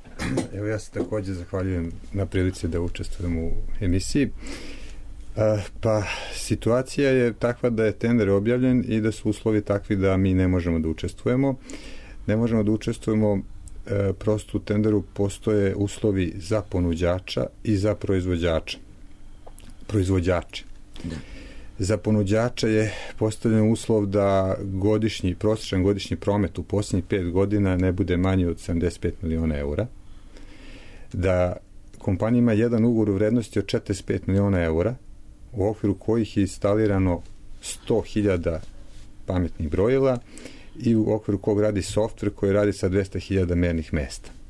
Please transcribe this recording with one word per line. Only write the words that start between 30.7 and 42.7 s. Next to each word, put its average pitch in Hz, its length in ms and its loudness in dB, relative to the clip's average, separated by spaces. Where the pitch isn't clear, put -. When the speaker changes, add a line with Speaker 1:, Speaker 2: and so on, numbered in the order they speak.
Speaker 1:
da 90 420 2
kompanija 110 420 2
ima 120 140 6
jedan 113 320 4
ugovor 110 240 4
u 101 40 2
vrednosti 107 460 2
od 95 60 -2
četrdeset - 400 -2
pet 101 220 -2
miliona 98 360 4
eura, 85 320 2
u 101 140 0
okviru 104 280 0
kojih 110 420 0
je 101 40 4
instalirano 98 800 2
sto - 400 -2
hiljada 90 600 0
pametnih 90 440 -2
brojila 123 500 2
i 117 160 4
u 107 180 4
okviru 107 240 0
kog 104 240 2
radi 104 200 2
softver 104 540 -2
koji 98 180 2
radi 104 200 4